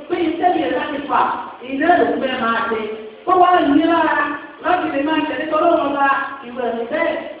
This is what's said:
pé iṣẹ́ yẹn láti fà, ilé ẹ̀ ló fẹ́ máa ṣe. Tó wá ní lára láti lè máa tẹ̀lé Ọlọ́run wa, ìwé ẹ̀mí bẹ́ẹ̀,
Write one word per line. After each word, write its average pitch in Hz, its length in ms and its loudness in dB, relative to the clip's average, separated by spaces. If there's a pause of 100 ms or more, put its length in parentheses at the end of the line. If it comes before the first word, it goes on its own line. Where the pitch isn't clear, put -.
pé 349 120 -4
iṣẹ́ 339 380 2
yẹn 294 200 0
láti 294 280 -4
fà, 240 200 0 (380)
ilé 269 260 -4
ẹ̀ 349 120 6
ló 233 160 4
fẹ́ 254 240 -2
máa 226 240 -2
ṣe. 220 180 -2 (400)
Tó - 120 -2
wá 359 180 8 (140)
ní 285 200 4
lára 330 320 2 (420)
láti 330 300 0
lè 277 140 -2
máa 311 200 0
tẹ̀lé 294 260 -4
Ọlọ́run 311 440 2
wa, 277 160 2 (340)
ìwé 247 200 -10
ẹ̀mí 233 220 -4
bẹ́ẹ̀, 311 280 -2 (300)